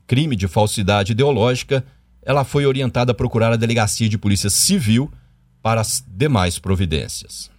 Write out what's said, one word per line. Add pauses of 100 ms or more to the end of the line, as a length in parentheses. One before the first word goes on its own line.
crime
de
falsidade
ideológica, (360)
ela
foi
orientada
a
procurar
a
Delegacia
de
Polícia
Civil (520)
para
as
demais
providências.